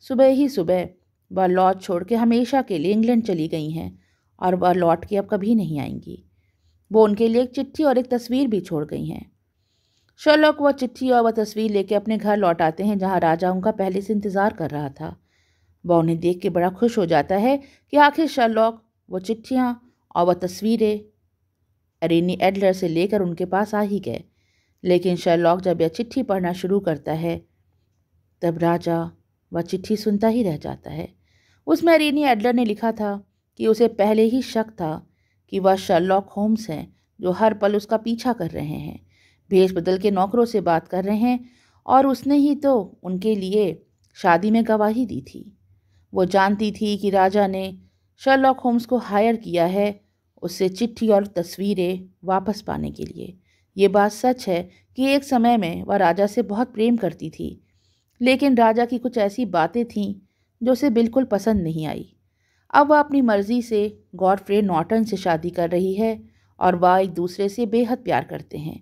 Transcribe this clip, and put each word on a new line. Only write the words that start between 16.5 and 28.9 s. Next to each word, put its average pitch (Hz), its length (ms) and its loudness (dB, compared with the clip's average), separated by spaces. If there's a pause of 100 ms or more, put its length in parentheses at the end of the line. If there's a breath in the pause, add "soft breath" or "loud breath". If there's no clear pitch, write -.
बड़ा 175 200 0
खुश 233 280 -2
हो 185 80 2
जाता 165 300 2
है 254 200 2 (360 loud breath)
कि 277 60 0
आखिर 294 300 4
शर्लॉक 226 540 0 (260)
वो 185 120 -8
चिट्ठियाँ 240 760 -4 (200)
और 175 120 2
वह 180 100 4
तस्वीरें 214 640 -2 (1040)
एरिनी 170 380 0
एडलर 196 320 2
से 185 160 -4
लेकर 190 340 0
उनके 175 220 -4
पास 190 300 -2
आ 208 80 -2
ही 202 180 -4
गए। 117 220 -10 (600)
लेकिन 180 320 2
शर्लॉक 170 440 2
जब 180 200 -2
यह 165 80 2
चिट्ठी 233 340 -6
पढ़ना 185 300 -2
शुरू 185 280 -2
करता 151 340 -4
है, 170 260 -6 (1040)
तब 170 160 -2
राजा 170 520 -2 (420)